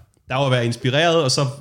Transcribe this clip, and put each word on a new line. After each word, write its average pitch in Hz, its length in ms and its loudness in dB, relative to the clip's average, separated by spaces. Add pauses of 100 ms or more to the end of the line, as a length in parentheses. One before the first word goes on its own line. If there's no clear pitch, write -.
(280)
der 123 80 -6
var 139 140 0
været 123 140 2
inspireret, 147 600 2
og 131 60 0
så, 139 160 0 (140)